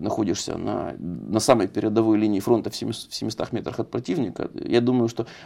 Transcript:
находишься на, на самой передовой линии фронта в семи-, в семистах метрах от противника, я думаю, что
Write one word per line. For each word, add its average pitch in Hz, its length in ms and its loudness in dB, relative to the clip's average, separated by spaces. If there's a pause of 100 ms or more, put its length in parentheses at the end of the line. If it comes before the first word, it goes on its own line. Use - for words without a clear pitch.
находишься 85 580 -2
на, 101 400 -4
на 85 420 -4
самой 113 280 6
передовой 110 500 4
линии 107 220 2
фронта 110 300 2
в - 40 -8
семи-, 113 180 -6
в - 220 -12
семистах - 380 -6
метрах - 260 -6
от 113 140 -6
противника, 120 640 -4
я - 260 0
думаю, 120 280 2
что 113 180 -6 (200)